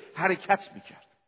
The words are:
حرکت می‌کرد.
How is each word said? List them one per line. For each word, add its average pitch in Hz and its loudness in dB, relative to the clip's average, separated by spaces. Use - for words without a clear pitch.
حرکت 190 0
می‌کرد. - -20